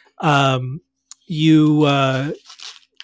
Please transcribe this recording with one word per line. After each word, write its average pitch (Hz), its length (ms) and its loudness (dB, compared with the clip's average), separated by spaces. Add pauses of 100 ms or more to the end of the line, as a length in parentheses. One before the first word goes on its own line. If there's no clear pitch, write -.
(200)
um, 135 600 -2 (460)
you, 151 560 2
uh, 139 500 0 (720)